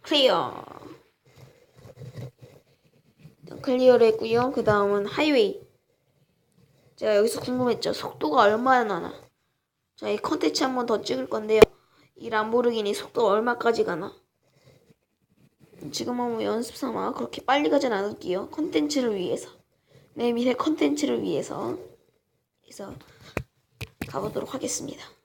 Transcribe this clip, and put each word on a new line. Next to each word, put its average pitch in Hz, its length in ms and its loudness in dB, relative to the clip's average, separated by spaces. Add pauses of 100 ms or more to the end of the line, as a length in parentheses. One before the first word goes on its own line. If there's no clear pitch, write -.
클리어. 208 640 0 (2750)
일단 - 200 -18
클리어를 254 460 6
했고요. 226 440 2
그 240 120 0
다음은 202 420 4
하이웨이. 254 560 2 (1300)
제가 214 220 0
여기서 214 240 2
궁금했죠. 254 520 0
속도가 - 480 0
얼마나 240 420 6
나나. 180 300 -4 (840)
자, 214 140 -8
이 208 80 0
컨텐츠 302 460 0
한 262 120 0
번 247 100 -2
더 220 160 0
찍을 262 280 -6
건데요. 220 320 2 (540)
이 226 140 -14
람보르기니 220 640 -4
속도 - 340 -4
얼마까지 226 560 0
가나? 180 300 -6 (1800)
지금은 247 420 -4
뭐 220 100 -4
연습 220 320 -4
삼아 220 380 -4
그렇게 233 320 -8
빨리 285 240 2
가진 233 220 4
않을게요. 202 580 -4
컨텐츠를 294 680 0
위해서. 175 340 -4 (640)
내 240 180 0
미래 240 220 2
컨텐츠를 285 680 0
위해서. 180 560 -4 (840)
그래서 - 320 -16 (1120)
가보도록 - 460 -6
하겠습니다. - 500 -8 (220)